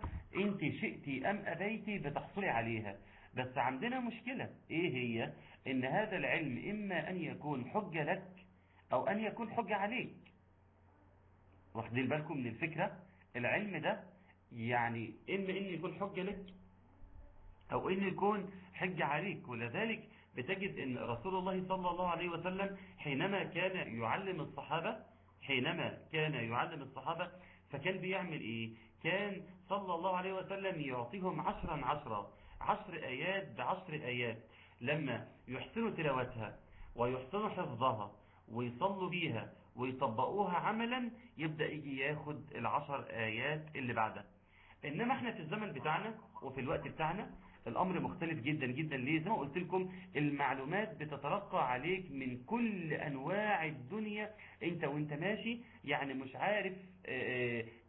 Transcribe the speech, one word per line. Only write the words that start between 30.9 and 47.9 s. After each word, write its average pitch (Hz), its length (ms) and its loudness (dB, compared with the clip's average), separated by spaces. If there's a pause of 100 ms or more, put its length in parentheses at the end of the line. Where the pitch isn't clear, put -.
عشرا 175 440 0
عشرا، 113 480 0 (280)
عشر 190 320 2
آيات 156 640 -2
بعشر 156 360 0
آيات، 123 440 0 (440)
لما 131 460 0 (200)
يحسنوا 160 440 -2
تلاوتها 123 680 0 (360)
ويحسنوا 127 540 2
حفظها 123 640 2 (360)
ويصلوا 123 600 0
بيها 143 440 0 (220)
ويطبقوها 131 800 2
عملا، 233 540 2 (260)
يبدأ 151 340 0
يجي 139 260 -4
ياخد 143 580 -2
العشر 123 540 0
آيات 120 680 0
اللي 123 180 0
بعدها. 107 320 0 (600)
إنما 208 280 2
إحنا 233 180 0
في - 80 -6
الزمن 185 320 -2
بتاعنا 165 440 0 (260)
وفي 131 200 -6
الوقت 139 260 0
بتاعنا 156 440 -2 (360)
الأمر 165 320 2